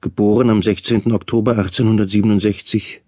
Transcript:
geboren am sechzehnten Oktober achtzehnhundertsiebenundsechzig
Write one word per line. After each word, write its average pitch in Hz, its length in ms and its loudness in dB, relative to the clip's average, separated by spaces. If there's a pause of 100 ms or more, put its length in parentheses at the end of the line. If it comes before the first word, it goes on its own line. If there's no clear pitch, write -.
geboren 107 500 2
am 107 100 2
sechzehnten 107 520 0
Oktober 113 440 0
achtzehnhundertsiebenundsechzig 104 1500 -2